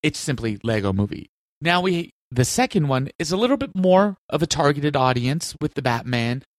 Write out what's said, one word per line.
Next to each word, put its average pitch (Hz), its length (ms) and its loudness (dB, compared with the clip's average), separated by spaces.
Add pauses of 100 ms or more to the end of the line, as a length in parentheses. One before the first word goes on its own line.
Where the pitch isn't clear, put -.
it's 151 160 -2
simply 113 440 -4
Lego 107 300 0
movie. 101 360 -2 (300)
Now 175 220 2
we, 175 300 -2 (180)
the 123 160 2
second 208 420 0
one 131 300 0
is 160 140 -4
a 185 60 0
little 247 200 2
bit 269 180 -8
more 190 420 4 (120)
of 143 140 0
a 160 40 0
targeted 143 480 0
audience 127 640 0
with 151 140 -4
the 139 80 -6
Batman. 123 640 -2 (160)